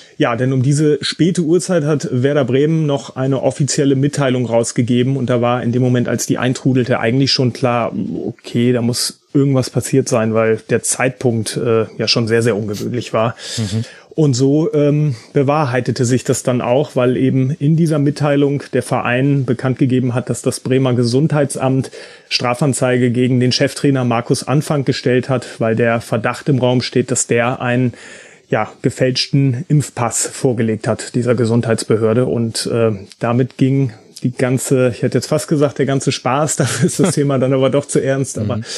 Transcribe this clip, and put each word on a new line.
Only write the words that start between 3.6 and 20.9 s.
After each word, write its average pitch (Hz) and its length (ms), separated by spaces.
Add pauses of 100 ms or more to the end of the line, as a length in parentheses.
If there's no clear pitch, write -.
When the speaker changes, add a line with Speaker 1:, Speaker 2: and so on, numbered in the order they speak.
Speaker 1:
Mitteilung 131 500
rausgegeben 120 720
und 123 120
da 123 120
war 120 220
in 117 100
dem 123 100
Moment, 123 260
als - 180
die - 120
eintrudelte, 127 640
eigentlich 131 320
schon 123 200
klar, 120 400 (320)
okay, 120 480
da 123 80
muss - 400 (140)
irgendwas 135 340
passiert 131 400
sein, 113 240
weil 110 280 (100)
der 117 120
Zeitpunkt, 123 760
äh, 113 300 (120)
ja 110 100
schon 113 200
sehr, 117 140
sehr 113 140
ungewöhnlich 110 560
war. 113 220 (240)
Speaker 2:
Mhm. 110 260 (260)
Speaker 1:
Und 147 240
so, 139 400
ähm, 147 400 (180)
bewahrheitete 135 720
sich 120 200
das - 180
dann 123 180
auch, 131 360
weil 127 200
eben 131 360
in 156 240
dieser 156 240
Mitteilung 143 720
der 127 100
Verein 131 640
bekannt 127 340
gegeben 127 340
hat, 120 160
dass 117 140
das - 160
Bremer 127 360